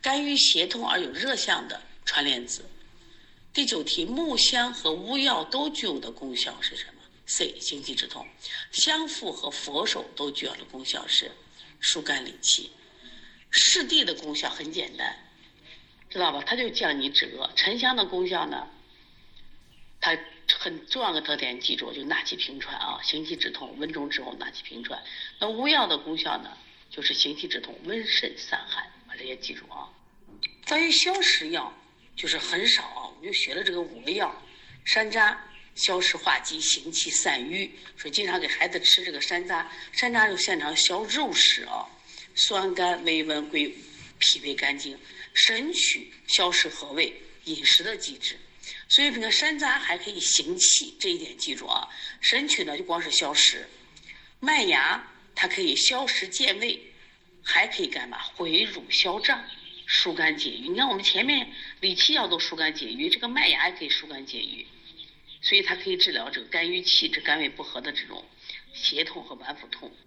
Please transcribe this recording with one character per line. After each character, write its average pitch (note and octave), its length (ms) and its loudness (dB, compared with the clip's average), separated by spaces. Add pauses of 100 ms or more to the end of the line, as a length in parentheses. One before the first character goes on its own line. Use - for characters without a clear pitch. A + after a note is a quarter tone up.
肝 C#4+ 240 2
郁 C#4+ 100 0
胁 F3 320 6
痛 A#3 200 -4
而 - 120 2
有 F3+ 120 -4
热 B3+ 240 -2
象 - 320 -2
的 - 140 -10 (220)
川 - 220 0
链 B2 200 0
子。 - 240 -8 (840)
第 C#4+ 120 2
九 D#3 180 0
题， F3 200 -2
木 C4 320 -2
香 A#3+ 380 4
和 D#3+ 180 -2
乌 F#3+ 260 -4
药 B3+ 260 2
都 C#4 260 -2
具 - 160 -6
有 E3 140 -2
的 A2+ 120 -12
功 B2+ 240 -10
效 - 260 -4
是 - 140 -4
什 - 120 -10
么？ - 140 -20 (240)
C， - 340 -2
行 C#3+ 220 -6
气 C3+ 140 -8
止 - 120 0
痛。 - 200 -12 (440)
香 D#4+ 360 2
附 G3+ 240 -6
和 - 180 -8
佛 C#3+ 360 -4
手 - 180 -2 (120)
都 C#3+ 160 -4
具 - 140 -6
有 - 100 -6
的 - 100 -14
功 C3 180 -14
效 - 240 -4
是 - 240 2 (480)
疏 - 220 0
肝 C3 240 -2
理 - 160 -12
气。 - 300 2 (760)
释 - 340 6
地 D4 200 4
的 F3+ 120 0
功 D3+ 200 -8
效 - 140 -2
很 D#3 220 -10
简 E3 260 -8
单， - 180 -4 (920)
知 - 80 -8
道 F3 140 4
吧？ C#3+ 140 -4
它 - 100 0
就 A#3+ 160 -2
降 D3 280 0
你 C#3 100 -2
止 - 180 2 (100)
恶。 C3+ 180 -4
沉 G#3 220 2
香 B3+ 180 2
的 A3 80 2
功 F3+ 240 0
效 E3+ 200 0
呢， C3+ 200 -6 (1300)
它 E3 160 2 (320)
很 - 380 -2
重 B3+ 140 -2
要 G3+ 120 0
的 D#3 80 0
特 D3+ 160 -2
点， B2 240 -4
记 - 140 0
住， A#2+ 180 -8
就 C#3 100 -8
纳 C#3 200 -2
气 - 120 -4
平 C3+ 240 -6
喘 - 160 -8
啊， - 280 -6
行 D#3 200 -2
气 D#3+ 120 -6
止 - 160 -2
痛， - 260 -12
温 D#3 160 -6
中 C#3+ 160 -6
止 - 120 -2
呕， - 160 -10
纳 - 120 -8
气 - 140 -14
平 - 200 -14
喘。 - 180 -10 (380)
那 G3+ 80 0
乌 A3+ 200 -2
药 C#4+ 200 4
的 D#3 100 0
功 D#3 200 -6
效 - 220 -2
呢， - 180 -14 (320)
就 - 120 -12
是 C#3+ 120 0
行 C#3+ 240 0
气 F3 100 -8
止 - 140 -4
痛、 - 220 -14
温 G#3+ 220 -4
肾 - 300 2
散 - 320 -6
寒， - 240 -8 (160)
把 - 80 -12
这 - 80 -14
些 C3 140 -8
记 - 160 -8
住 - 160 -14
啊。 - 180 -12 (800)
关 D#4 160 4
于 E4 80 4
消 F#4 300 4
食 D#4 280 4
药， D#4+ 220 -2 (440)
就 - 120 -6
是 D#3+ 100 0
很 F3 300 0
少 - 160 6
啊， - 240 -10
我 - 140 -16
们 - 20 -18
就 F#3+ 80 -8
学 - 220 0
了 F#3 100 -4
这 F#3 80 0
个 F3 100 -4
五 D3+ 220 -10
味 F3 120 -2
药： G3 280 -4 (420)
山 A3 260 2
楂 G#3+ 260 4 (380)
消 F#3 240 2
食 F#3 180 4
化 D3 220 2
积、 - 200 -6
行 - 320 0
气 - 180 0
散 - 300 2 (100)
瘀， F3 220 -4 (260)
所 D3+ 120 -8
以 - 20 -12
经 G3+ 140 0
常 F3+ 140 0
给 D#3 80 -2
孩 E3 200 2
子 E3+ 120 -2
吃 - 240 6
这 F#3 80 -4
个 C#3+ 100 -4
山 F3 260 -2
楂。 E3+ 180 0 (260)
山 B3 200 0
楂 A3 180 6
就 F#3 80 -2
擅 F3+ 220 0
长 D3+ 160 -2
消 F#3 280 2
肉 A#3 300 -2
食 - 300 6
啊， - 220 -6 (500)
酸 F#3+ 380 2
甘 F3+ 300 2
微 D#3+ 200 2
温， D3+ 260 -2
归 D3 240 0 (460)
脾 - 220 6
胃 C#3+ 140 -4
肝 C#3 220 0
经。 C#3 200 -10 (360)
神 B3 400 4
曲 - 400 0 (140)
消 D3+ 240 4
食 - 180 4
和 C#3+ 240 -10
胃， - 280 0 (240)
饮 D#3 200 -2
食 - 180 8
的 G#3+ 140 -4
机 - 200 -8
制。 - 220 -6 (480)
所 C#4+ 160 8
以 D4 60 6
你 A#3 100 -4
看 A3 120 -2
山 D4+ 280 2
楂 C#4+ 180 2
还 F3 200 -2
可 G#3 120 -8
以 G3 100 -8
行 E3 380 2
气， - 420 4
这 G3 100 0
一 E3+ 80 0
点 - 200 -10
记 - 160 -4
住 - 140 -10
啊。 - 220 -2 (320)
神 C#4 260 2
曲 A3 160 2
呢 D3 140 -4
就 F3+ 60 -6
光 E3+ 180 -2
是 D#3+ 100 -4
消 D3 220 2
食， - 340 4 (720)
麦 C#4+ 240 2
芽 D3+ 480 2 (240)
它 - 120 2
可 F#3+ 140 -2
以 E3+ 140 2
消 B3+ 320 2
食 F#3+ 200 0
健 F#3+ 320 2
胃， A#3 200 -2 (640)
还 F#3+ 240 4
可 G3 160 -4
以 D#3 40 -2
干 B2+ 200 -6
嘛？ A#2 140 -10
回 E3+ 400 0
乳 G#3+ 300 -4
消 F#3+ 280 2
胀、 B3 240 2 (440)
疏 - 260 2
肝 D#3 240 2
解 C3+ 140 -2
郁。 A#2 180 -8
你 F#3 80 0
看 C4+ 100 4
我 B3+ 60 0
们 G3 100 -4
前 G3+ 220 4
面 C4+ 260 0 (300)
理 F#3+ 140 2
气 D4 180 4
药 B3+ 140 2
都 F3 100 0
疏 E3 180 -4
肝 D#3+ 180 2
解 C#3+ 120 -6
郁， B2+ 240 -2
这 G3 100 2
个 A#3+ 80 -4
麦 B3+ 200 2
芽 D3+ 200 6
也 F3+ 80 -2
可 - 80 -10
以 C#3+ 60 -6
疏 - 160 0
肝 C#3 200 -12
解 B2 120 -10
郁， - 280 -8 (760)
所 - 160 6
以 G3 60 8
它 F#3 120 0
可 - 140 -6
以 F#3 80 0
治 F#3 140 4
疗 - 180 -2
这 - 100 -6
个 A2+ 80 -12
肝 E3 240 0
郁 F3+ 120 0
气 - 260 4
滞、 - 100 0
肝 D3+ 200 2
胃 D3 100 0
不 - 140 -10
和 - 180 -10
的 C#3+ 100 -6
这 - 140 -4
种 - 180 -14 (500)
胁 - 300 0
痛 E3 200 -6
和 - 120 -14
脘 C#3+ 200 -10
腹 - 120 -18
痛。 - 240 -12 (160)